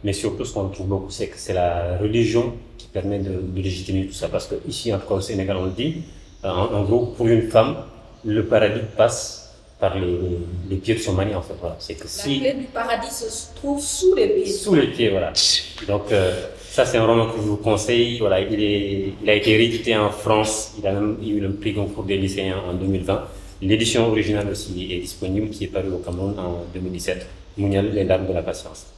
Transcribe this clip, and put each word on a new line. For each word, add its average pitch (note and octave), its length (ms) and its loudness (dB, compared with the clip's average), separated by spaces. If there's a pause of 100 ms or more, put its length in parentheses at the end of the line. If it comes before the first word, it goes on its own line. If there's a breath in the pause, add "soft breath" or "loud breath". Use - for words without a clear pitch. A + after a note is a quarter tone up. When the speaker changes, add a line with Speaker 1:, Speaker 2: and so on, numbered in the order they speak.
Speaker 1:
mais G2+ 100 0
surtout A2 320 -4
ce - 80 -10
qu'on G2 140 -2
trouve F#2+ 200 -6
beaucoup, F#2+ 220 -2
c'est F#2+ 180 -6
que - 100 -14
c'est - 160 -6
la F2 440 0
religion A2+ 560 2 (240)
qui - 100 -20
permet G2 320 -2
de, F#2+ 220 -4
de F#2 200 -4
légitimer F#2+ 440 -2
tout - 80 -10
ça. - 140 -6
Parce - 200 -2
que - 80 -4 (120)
ici, A2+ 260 -2
en G2 60 0
tout - 80 -10
cas G2+ 80 0
au F#2 60 0
Sénégal, G2 360 -2
on F#2 80 -2
le F#2+ 60 -2
dit, D#3+ 320 -4 (400 loud breath)
euh, F#2+ 60 -2
en, G2 240 0
en G2+ 100 2
gros, A#2+ 220 4
pour A#2 220 -2
une A2+ 220 4
femme, A#2 280 6 (480)
le G#2+ 200 2
paradis - 360 4 (160)
passe - 580 0 (240)
par G2 180 2
les, F2 220 0 (500)
les F#2+ 60 -2
pieds A2 180 0
de A2 60 0
son G2 140 -2
mari, G2 200 2
en F2+ 80 -2
fait. - 180 -10
Voilà. E2 200 -6
C'est - 160 -10
que - 80 -14
Speaker 2:
La - 60 -14
Speaker 1:
si - 320 -2
Speaker 2:
clé C4 120 2
du B3+ 120 -6
paradis A3+ 440 -4
se - 460 -8
trouve C#4+ 260 -2
sous F#4 320 4
les A4 140 4
pieds. - 180 2
Speaker 1:
Sous G#3+ 300 2
les C3 120 6
pieds, A#2 220 2
voilà. F2 240 0 (540)
Donc, G2+ 240 0
euh, F#2 360 2 (120)
ça, - 260 2
c'est B2 120 2
un A2+ 100 6
roman A2+ 200 6
que A2+ 100 -4
je G#2+ 40 -4
vous G#2 160 0
conseille. A#2 600 2
Voilà, F#2+ 220 4
il G2+ 200 0
est, G2+ 600 0
il G#2 80 2
a G#2+ 40 8
été G#2+ 240 6
réédité A#2 400 2
en G#2 120 4
France. - 680 0
Il G2+ 80 -6
a F#2+ 60 2
même G#2 320 0
eu G#2 160 0
le G2 140 -2
prix G#2 200 -4
Goncourt G#2 300 -4
des G2 140 0
lycéens F#2+ 400 0 (120)
en F2 40 -2
deux F#2 120 -2
mille F#2+ 180 0
vingt. G2 200 0 (380 loud breath)
L'édition A2+ 480 4
originale G#2 400 0
aussi F#2 420 -6
est F2 80 -4
disponible, F#2+ 500 -4
qui - 160 -8
est - 20 -8
parue F#2+ 240 -4
au F2+ 80 -4
Cameroun F#2+ 380 -4
en F2 360 -6
deux F#2 80 -8
mille F#2 100 -6
dix-sept. F2+ 340 -6 (320)
Mounial, G2+ 360 2
les G2+ 100 2
larmes F#2 240 2
de F#2+ 60 -2
la E2+ 80 0
patience. - 460 -10 (100)